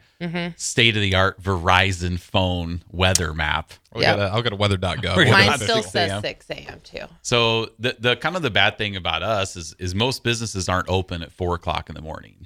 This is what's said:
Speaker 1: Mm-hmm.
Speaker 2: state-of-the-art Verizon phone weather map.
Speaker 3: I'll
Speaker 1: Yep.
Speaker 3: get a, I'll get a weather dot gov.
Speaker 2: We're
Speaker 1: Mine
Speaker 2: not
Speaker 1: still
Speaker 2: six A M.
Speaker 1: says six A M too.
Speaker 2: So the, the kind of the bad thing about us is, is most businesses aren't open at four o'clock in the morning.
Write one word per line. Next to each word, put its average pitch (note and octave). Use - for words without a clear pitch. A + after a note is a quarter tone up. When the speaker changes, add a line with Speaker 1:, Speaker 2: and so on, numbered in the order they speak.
Speaker 1:
Mm-hmm. F3
Speaker 2:
state-of-the-art G2
Verizon F2+
phone F2
weather F2+
map. D2+
Speaker 3:
I'll A#2
Speaker 1:
Yep. -
Speaker 3:
get G2+
a, F#2+
I'll A#2
get A2+
a -
weather G2+
dot F2+
gov. F2+
Speaker 2:
We're -
Speaker 1:
Mine G2
Speaker 2:
not -
Speaker 1:
still A3
Speaker 2:
six -
A G3
M. -
Speaker 1:
says G3
six -
A -
M -
too. -
Speaker 2:
So A2+
the, B2
the A#2+
kind D#3+
of F#3
the C#3+
bad G2+
thing G#2
about E2
us G2
is, D#2+
is F2+
most A#2+
businesses A2+
aren't F#2
open F2+
at -
four F2
o'clock D#2+
in D2+
the D2
morning. -